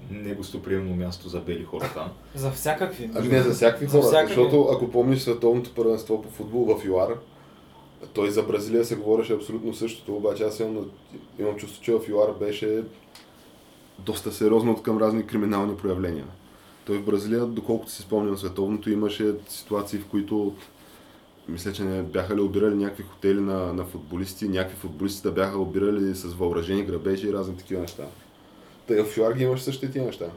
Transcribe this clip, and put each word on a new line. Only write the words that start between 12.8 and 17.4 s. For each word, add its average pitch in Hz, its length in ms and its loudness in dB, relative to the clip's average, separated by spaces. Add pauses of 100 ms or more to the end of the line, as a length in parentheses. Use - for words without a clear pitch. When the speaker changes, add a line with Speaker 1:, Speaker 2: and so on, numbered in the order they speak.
Speaker 3:
доста 101 320 -6
сериозно 113 400 4
от 110 120 0
към 110 140 0
разни 110 300 2
криминални 101 500 0
проявления. 90 480 -2 (600)
Той 101 120 0
в 101 80 -4
Бразилия, 104 400 2